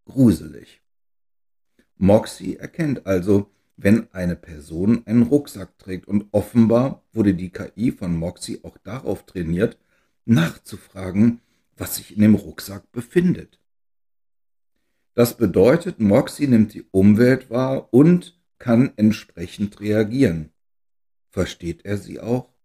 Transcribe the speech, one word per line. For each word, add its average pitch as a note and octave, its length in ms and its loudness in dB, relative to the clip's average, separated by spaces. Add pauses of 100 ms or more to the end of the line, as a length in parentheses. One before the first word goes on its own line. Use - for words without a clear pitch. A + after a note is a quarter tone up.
gruselig. E2+ 800 0 (1160)
Moxie F#2+ 600 0
erkennt - 500 -6
also, G2 440 0 (280)
wenn A2 340 0
eine F2 240 -4
Person E2 720 -8
einen A#2 160 2
Rucksack A#2+ 560 -4
trägt F#2 280 -14
und G2+ 260 -4
offenbar A#2 800 0
wurde G#2 180 2
die F2+ 160 -6
K - 260 -14
I A#2 160 -4
von F2+ 240 -6
Moxie E2+ 500 -8
auch - 120 -18
darauf G2+ 480 -10
trainiert, F2 540 -4 (480)
nachzufragen, A2+ 1160 -2 (360)
was - 200 -10
sich - 180 -16
in G#2 60 -2
dem G#2+ 140 6
Rucksack F#2+ 580 -10
befindet. B2 640 -4 (1600)
Das A#2 220 2
bedeutet, A#2 640 2
Moxie B2+ 480 2
nimmt A2+ 280 2
die E2+ 160 -16
Umwelt G#2+ 580 4
wahr C3 440 -4
und F3 460 4 (200)
kann A#2+ 380 0
entsprechend G2+ 840 -2
reagieren. G#2 720 -2 (800)
Versteht F2 560 -8
er G2+ 100 -6
sie - 240 -14
auch? B2 320 -6 (120)